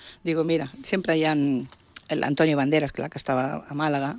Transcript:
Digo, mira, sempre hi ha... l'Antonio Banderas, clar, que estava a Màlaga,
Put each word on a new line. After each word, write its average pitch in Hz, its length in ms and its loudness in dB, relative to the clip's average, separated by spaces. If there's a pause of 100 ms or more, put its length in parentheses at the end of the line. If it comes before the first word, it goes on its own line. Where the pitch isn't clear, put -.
(240)
Digo, 160 200 0
mira, 160 280 0 (120)
sempre 170 340 0
hi 156 80 2
ha... 156 100 2
l'Antonio 143 1200 0
Banderas, 143 340 2
clar, 139 200 -4
que - 80 -8
estava 135 500 -2
a 147 60 -10
Màlaga, 147 420 -2